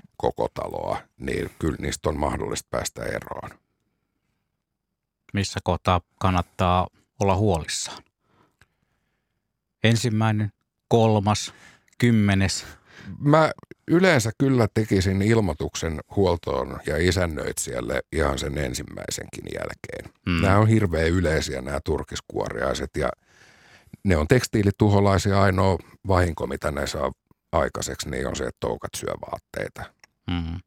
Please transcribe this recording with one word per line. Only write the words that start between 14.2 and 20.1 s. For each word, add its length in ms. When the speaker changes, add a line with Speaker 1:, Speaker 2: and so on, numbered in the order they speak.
Speaker 1:
kyllä 360
tekisin 480
ilmoituksen 800
huoltoon 720
ja 220
isännöitsijälle 920
ihan 260
sen 200
ensimmäisenkin 840
jälkeen. 600